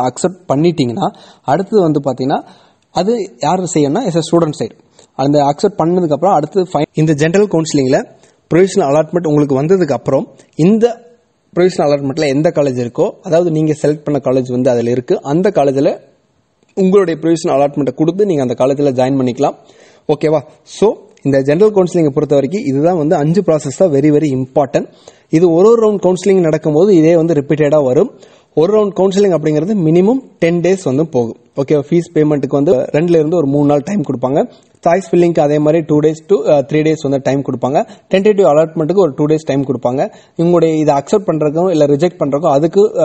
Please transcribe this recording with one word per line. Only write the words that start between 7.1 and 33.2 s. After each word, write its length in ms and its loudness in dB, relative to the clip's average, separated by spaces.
general 320 2
கவுன்சிலிங்ல 440 0
provisional 380 2
allotment 400 -2
உங்களுக்கு 300 0
வந்ததுக்கு 380 0
அப்புறம் 260 -2
இந்த 180 2
provisional 320 0
அலாட்மெண்ட்ல 480 -2
எந்த 220 2
college 260 -2
இருக்கோ, 220 -2
அதாவது 320 0
நீங்க 240 0
select 240 -2
பண்ண 220 -2
college 280 -2
வந்து 180 0
அதுல 220 0
இருக்கு, 200 -2
அந்த 260 0
காலேஜ்ல 340 0
உங்களுடைய 400 2
provisional 340 0
அலாட்மெண்ட்டை 440 -2
கொடுத்து 280 0
நீங்க 160 0
அந்த 160 -4
காலேஜ்ல 380 0
join 220 0
பண்ணிக்கலாம். 360 -2
ஓகேவா? 280 -2
So 100 4
இந்த 160 0
general 340 2
கவுன்சிலிங்கை 380 0
பொறுத்த 240 -2
வரைக்கும் 300 -2
இதுதான் 320 0
வந்து 200 0
அஞ்சு 260 0
process 360 -2
தான் 120 2
very, 200 2
very 340 0
important. 440 -2
இது 240 2
ஒரு 160 4
ஒரு 180 4
round 120 0
counseling 420 0
நடக்கும்போது 560 2
இதே 200 4
வந்து 180 2
ரிப்பீட்டடா 500 0
வரும். 260 0
ஒரு 240 2
round 180 0
counseling 360 2
அப்படிங்கிறது 420 -2
minimum 440 2
ten 220 0
days 240 -2
வந்து 240 -2
போகும். 280 -4
Okay, 180 -2
fees 400 -2
பேமெண்ட்டுக்கு 400 0
வந்து 180 2
ரெண்டுல 380 0
இருந்து 260 0